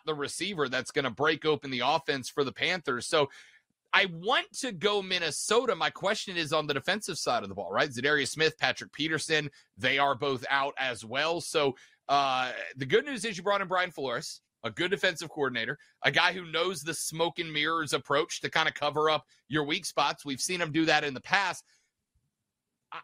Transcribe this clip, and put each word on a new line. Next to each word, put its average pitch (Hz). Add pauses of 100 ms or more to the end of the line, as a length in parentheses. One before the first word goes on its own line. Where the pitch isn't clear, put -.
the 156
receiver 147
that's 127
gonna 139
break 147
open 147
the 123
offense 143
for 147
the 123
Panthers. 147
So 147 (640)
I 196
want 190 (140)
to 254
go 202
Minnesota. 185
My 151
question 190
is 156
on 156
the 147
defensive 180
side 123
of 98
the 95
ball, 92
right? 131
Za'Darius 131
Smith, 156
Patrick 120
Peterson, 151 (260)
they 127
are 143
both 131
out 139
as 123
well. 151
So, 143 (320)
uh, 131 (220)
the 135
good 214
news 262
is 208
you 185
brought 202
in 190
Brian 180
Flores, 135 (240)
a 113
good 170
defensive 175
coordinator, 127 (240)
a 135
guy 165
who 180
knows 170
the 151
smoke 160
and 165
mirrors 151
approach 147
to 143
kinda 160
cover 147
up 151 (220)
your 147
weak 165
spots. 151
We've 139
seen 180
him 160
do 160
that 151
in 143
the 123
past. 185 (1300)
I, 165